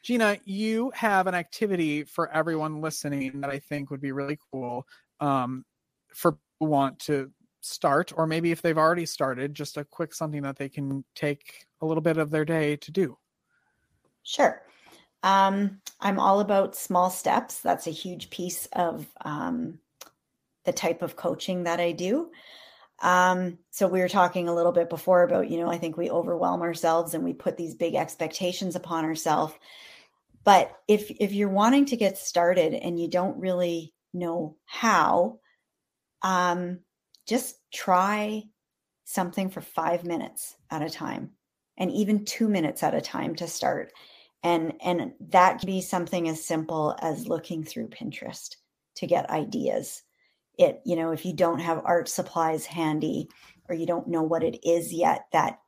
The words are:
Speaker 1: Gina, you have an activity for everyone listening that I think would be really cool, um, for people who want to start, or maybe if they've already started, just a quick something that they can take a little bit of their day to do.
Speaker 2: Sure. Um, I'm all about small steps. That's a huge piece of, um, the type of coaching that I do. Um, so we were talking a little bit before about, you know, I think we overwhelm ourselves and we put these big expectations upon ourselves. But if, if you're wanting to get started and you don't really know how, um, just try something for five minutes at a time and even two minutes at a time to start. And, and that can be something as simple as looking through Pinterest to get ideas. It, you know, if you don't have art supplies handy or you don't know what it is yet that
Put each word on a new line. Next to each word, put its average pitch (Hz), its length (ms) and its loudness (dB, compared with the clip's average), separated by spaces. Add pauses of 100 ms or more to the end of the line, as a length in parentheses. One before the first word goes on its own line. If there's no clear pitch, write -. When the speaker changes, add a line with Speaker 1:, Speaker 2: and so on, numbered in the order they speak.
Speaker 1:
Gina, 220 440 2
you 220 500 -2
have 196 320 4
an 180 80 0
activity 165 720 -2
for - 260 -4
everyone 156 480 -2
listening 143 640 -4
that 139 80 -4
I 139 100 -6
think 143 320 -8
would 135 80 -8
be 139 140 -6
really 139 240 -4 (120)
cool, 123 380 -8 (320)
um, 131 460 0 (480)
for 160 200 2
people - 80 -14 (200)
who 156 60 0
want 139 320 0
to 135 320 -4 (280)
start, - 560 0
or 160 100 2
maybe 165 260 0
if 160 100 -4
they've 160 160 2
already 160 280 4
started, 135 480 -4
just 147 220 -10
a 147 80 -6
quick - 300 -8
something 151 300 -6
that 139 120 -6
they 139 140 -8
can 139 340 -6 (120)
take - 500 -6 (160)
a 160 40 -4
little 160 160 0
bit 160 160 2
of 151 140 0
their 156 140 0
day 151 320 0
to 151 140 -18
do. 180 260 -2 (1040)
Speaker 2:
Sure. - 380 0 (600)
Um, 196 600 4 (180)
I'm 196 200 0
all 196 200 6
about 196 380 2
small 185 320 2
steps. - 500 0
That's 175 280 0
a 160 40 -6
huge 180 380 -12
piece - 380 -8
of, 165 380 -2 (200)
um, 160 540 -6 (840)
the 180 100 0
type 170 280 -2
of 165 160 -6
coaching 180 460 -4
that 170 180 -2
I 175 100 2
do. 196 400 -2 (720)
Um, 180 540 4 (120)
so - 180 2
we 185 120 2
were 180 100 2
talking 180 380 4
a 170 80 0
little 170 160 4
bit 170 180 2
before 175 340 4
about, 175 260 2
you 165 100 -2
know, 170 100 -2
I 170 80 -2
think 165 200 -6
we 175 120 -2
overwhelm 175 520 0
ourselves 165 520 0
and 160 100 -2
we 170 100 -2
put - 240 -4
these 165 180 -8
big 165 200 -2
expectations 175 800 -4
upon 165 280 -4
ourselves. 160 500 0 (920)
But 190 280 8 (140)
if, 208 220 4
if 202 240 -2
you're 202 160 0
wanting 240 360 6
to 247 120 -2
get 190 200 2
started 170 560 2
and 170 260 -4
you 170 100 -2
don't 180 300 0
really 175 540 -2 (200)
know 170 420 -4 (100)
how, 196 720 2 (840)
um, 180 580 0 (480)
just 247 300 -2 (160)
try 208 680 0 (640)
something 185 440 -2
for - 120 -12
five 170 440 -2
minutes - 500 -8 (140)
at 156 120 -4
a 160 80 -4
time - 420 -8 (460)
and 185 140 -2
even 208 340 0
two - 220 -2
minutes 175 360 0
at 156 100 2
a 151 80 0
time 151 340 -6
to 170 120 -8
start. - 440 -4 (520)
And, 165 380 2
and 175 320 -2 (160)
that 185 300 6
can 185 80 -4
be 190 140 -2
something 175 480 -2
as 160 160 -6
simple 160 560 0
as 156 260 -4
looking 160 360 -4
through - 260 -10
Pinterest - 680 -12 (400)
to 180 120 -8
get 170 220 0
ideas. - 760 -4 (540)
It, 175 280 4
you 175 100 0
know, 165 160 -2
if 156 140 -6
you 180 80 -4
don't 170 260 2
have 165 240 -2
art 170 240 2
supplies 160 580 -2
handy 156 600 -2 (400)
or 175 80 -4
you 165 100 -4
don't 170 220 -2
know 165 140 0
what 160 220 0
it 165 240 -2
is 170 260 2
yet 165 380 2
that - 360 2